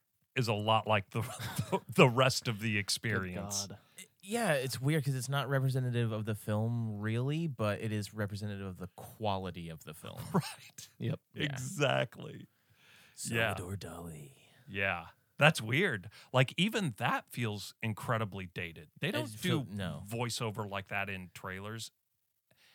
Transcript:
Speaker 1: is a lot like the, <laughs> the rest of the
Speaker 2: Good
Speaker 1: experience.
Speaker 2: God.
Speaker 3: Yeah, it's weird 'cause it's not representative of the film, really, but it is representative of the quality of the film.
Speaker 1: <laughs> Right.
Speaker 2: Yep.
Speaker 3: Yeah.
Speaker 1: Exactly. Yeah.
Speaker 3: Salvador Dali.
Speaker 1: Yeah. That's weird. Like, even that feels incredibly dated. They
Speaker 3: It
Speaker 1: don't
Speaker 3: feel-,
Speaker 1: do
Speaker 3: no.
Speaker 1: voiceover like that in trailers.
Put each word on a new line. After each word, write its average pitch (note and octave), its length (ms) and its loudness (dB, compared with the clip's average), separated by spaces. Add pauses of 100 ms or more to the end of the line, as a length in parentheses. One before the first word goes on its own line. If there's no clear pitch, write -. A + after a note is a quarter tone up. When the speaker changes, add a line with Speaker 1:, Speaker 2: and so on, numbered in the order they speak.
(340)
Speaker 1:
is A#2+ 140 2
a A2 60 2
lot G#2+ 320 4
like G#2 240 4
the, A2+ 120 0 (360)
<laughs> - 360 -2
the D3+ 140 12
rest B2+ 400 4
of G#2 120 -2
the A2 140 0
Speaker 2:
Good G#2 40 4
Speaker 1:
experience. G2 880 -2
Speaker 2:
God. G2 120 -14 (440)
Speaker 3:
Yeah, G#3 320 0
it's B2+ 260 0
weird D3 240 4
'cause C#3 100 2
it's B2+ 140 -2
not C#3 220 0
representative B2+ 600 4
of G#2+ 140 0
the G#2+ 100 0
film, A2 680 0
really, B2+ 460 0
but A2 360 0
it A2 100 0
is G#2 220 -2
representative G#2 520 -4
of F2+ 120 -8
the F2+ 180 -8
quality F#2+ 720 -4
of D#2+ 160 -12
the D#2 80 -12
film. - 340 -12
Speaker 1:
<laughs> - 60 -8
Right. - 560 -2 (100)
Speaker 2:
Yep. - 220 -4 (140)
Speaker 3:
Yeah. - 100 -4
Speaker 1:
Exactly. C3 1000 -2 (800)
Yeah. A2+ 280 2
Speaker 3:
Salvador F#2 220 -6
Dali. E2 560 -10 (360)
Speaker 1:
Yeah. F#2+ 360 0 (340)
That's D3+ 220 6
weird. A#2+ 480 0 (240)
Like, C3 240 4
even G3 420 2
that F#3 320 0
feels G#2+ 520 -4
incredibly G#2+ 720 -2
dated. E2 340 -10 (120)
They D3 80 0
Speaker 3:
It G#3 40 0
Speaker 1:
don't - 160 -2
Speaker 3:
feel-, E3 360 0
Speaker 1:
do G2+ 120 -8
Speaker 3:
no. F2 320 -4
Speaker 1:
voiceover A2+ 600 -2
like G2 200 -6
that G2 220 -2
in F#2 240 -8
trailers. G2+ 560 -10 (840)